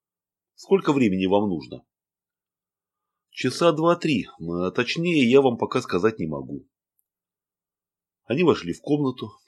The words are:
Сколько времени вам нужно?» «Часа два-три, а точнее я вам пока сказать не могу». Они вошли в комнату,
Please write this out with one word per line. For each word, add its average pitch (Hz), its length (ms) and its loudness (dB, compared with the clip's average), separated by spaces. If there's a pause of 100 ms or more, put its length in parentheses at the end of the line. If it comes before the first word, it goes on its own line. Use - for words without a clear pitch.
(560)
Сколько - 380 0
времени 95 320 2
вам 101 240 2
нужно?» 71 340 -8 (1500)
«Часа 165 420 0
два-три, 156 560 0 (120)
а 87 320 -4
точнее 151 580 0
я 135 120 6
вам 123 160 2
пока 117 240 -2
сказать 101 380 -2
не 82 80 -4
могу». 69 400 -10 (1600)
Они 143 180 0
вошли 87 300 2
в - 80 -10
комнату, 131 500 -2 (160)